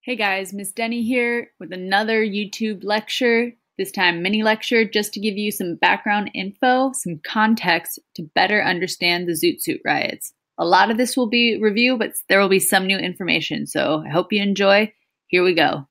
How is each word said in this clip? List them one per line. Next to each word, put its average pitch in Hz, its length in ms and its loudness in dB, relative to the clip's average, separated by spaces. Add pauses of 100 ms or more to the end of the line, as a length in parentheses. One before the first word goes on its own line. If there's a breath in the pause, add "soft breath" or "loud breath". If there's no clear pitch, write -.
Hey 247 160 -6
guys, 196 360 -2
Miss 202 180 -10
Denny 233 320 -4
here 240 560 -2
with 170 140 -14
another 202 500 0
YouTube 208 600 -4
lecture, 233 680 0 (260)
this 190 120 -4
time 175 320 2
mini 208 200 0
lecture, 220 420 2
just 208 300 -2
to 208 60 -8
give 202 180 -4
you 208 120 -2
some 175 260 -6
background 202 580 0
info, 254 580 0
some 170 320 -8
context 214 760 0 (160)
to 175 80 -12 (120)
better 196 280 2
understand 175 640 -2
the 175 60 -2
Zoot 165 300 0
Suit - 220 -4
riots. - 480 -4 (260)
A 170 60 -2
lot 190 260 4
of 220 80 -2
this 240 180 0
will 254 100 0
be 233 320 2
review, 233 380 2
but 220 160 -4 (160)
there 190 100 4
will 196 100 4
be 190 120 4
some 190 260 2
new 196 120 -2
information, 165 680 -4
so 156 400 -2
I 139 40 -12
hope 175 220 0
you 202 100 2
enjoy. 202 500 2 (340)
Here 180 160 2
we 180 120 4
go. 147 360 2